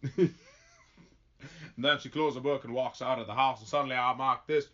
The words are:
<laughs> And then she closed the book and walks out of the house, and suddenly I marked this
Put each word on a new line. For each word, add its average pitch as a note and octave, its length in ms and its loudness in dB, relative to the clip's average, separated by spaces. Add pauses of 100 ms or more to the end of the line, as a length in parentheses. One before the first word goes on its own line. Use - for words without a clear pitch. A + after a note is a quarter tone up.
(160)
<laughs> - 280 2 (1300)
And A#2 80 -8
then C#3+ 140 4
she C3+ 100 -10
closed D3 280 0
the B2+ 40 -8
book C#3 240 -2
and A#2 80 -10
walks B2+ 300 -2
out B2+ 160 0
of A2+ 80 -6
the G#2 80 -8
house, C3 240 2
and A2+ 100 -18
suddenly C#3 280 0
I B2+ 180 2
marked B2+ 320 0
this D3 280 0